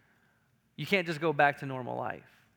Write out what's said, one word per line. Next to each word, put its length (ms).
you 120
can't 180
just 160
go 120
back 260
to 80
normal 300
life. 280